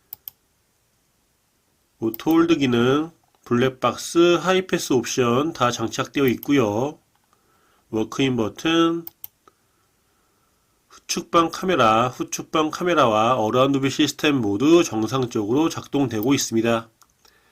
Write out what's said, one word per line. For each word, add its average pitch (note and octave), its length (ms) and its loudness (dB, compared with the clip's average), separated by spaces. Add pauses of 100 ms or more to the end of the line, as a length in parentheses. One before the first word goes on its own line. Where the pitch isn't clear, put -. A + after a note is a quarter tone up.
(2000)
오토홀드 D#3+ 560 2
기능, C3+ 560 2 (320)
블랙박스, C3 920 0
하이패스 F#3 600 -2
옵션 B2 580 0
다 B2 180 0
장착되어 B2+ 560 -4
있고요. B2+ 720 -2 (920)
워크인 A#2 460 -2
버튼, E3 680 0 (2000)
후측방 E3+ 440 0
카메라, B2 580 2
후측방 D#3 640 -4
카메라와 B2+ 640 2
어라운드 B2+ 460 0
뷰 C3+ 100 -2
시스템 D3 460 0
모두 B2+ 480 2
정상적으로 A#2 840 -2
작동되고 B2 640 -4
있습니다. A2+ 560 -2 (640)